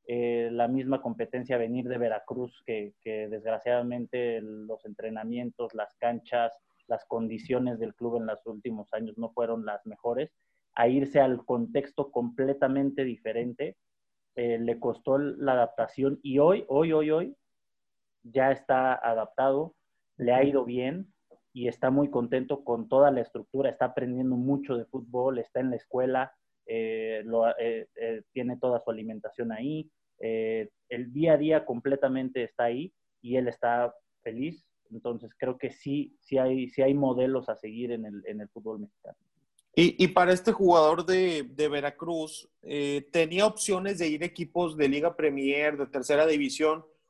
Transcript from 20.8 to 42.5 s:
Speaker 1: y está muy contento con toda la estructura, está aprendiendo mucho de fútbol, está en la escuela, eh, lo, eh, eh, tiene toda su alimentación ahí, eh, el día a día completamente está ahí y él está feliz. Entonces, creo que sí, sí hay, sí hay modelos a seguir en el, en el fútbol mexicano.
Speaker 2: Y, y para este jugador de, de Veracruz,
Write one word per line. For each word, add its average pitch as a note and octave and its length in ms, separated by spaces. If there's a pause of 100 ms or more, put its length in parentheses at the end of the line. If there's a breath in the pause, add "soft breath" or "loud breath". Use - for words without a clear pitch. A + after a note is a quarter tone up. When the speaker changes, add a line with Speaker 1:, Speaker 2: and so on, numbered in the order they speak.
Speaker 1:
y B2 160
está C3 200
muy C#3+ 220
contento B2+ 520
con A2+ 240
toda C#3 220
la C3 120
estructura, B2+ 500
está C3 140
aprendiendo B2+ 500
mucho C#3 420
de A#2 80
fútbol, B2 540
está B2+ 220
en C3 100
la A#2 60
escuela, C3 580 (320)
eh, A2 580
lo, A2+ 320
eh, A2+ 380
eh, A2+ 260 (100)
tiene B2 260
toda B2 220
su A#2 120
alimentación A2 600
ahí, D3+ 380 (300)
eh, A2+ 500 (200)
el B2 220
día D#3 220
a D3 40
día D3+ 280
completamente C3 800
está A#2+ 220
ahí B2+ 280 (300)
y B2 140
él B2+ 100
está A#2+ 440 (300)
feliz. B2 420 (280)
Entonces, A2+ 440
creo B2+ 220
que B2+ 140
sí, C#3+ 480
sí - 180
hay, C3 320
sí C3+ 140
hay C3+ 100
modelos C3 560
a A2 60
seguir A#2 360
en A2+ 140
el, G2+ 220
en G#2+ 140
el G#2 80
fútbol A2 300
mexicano. - 380 (580)
Speaker 2:
Y, E3+ 260
y F#3 80
para F3+ 220
este F3+ 200
jugador E3+ 560
de, F3+ 340
de C3+ 260
Veracruz, D#3 800 (140)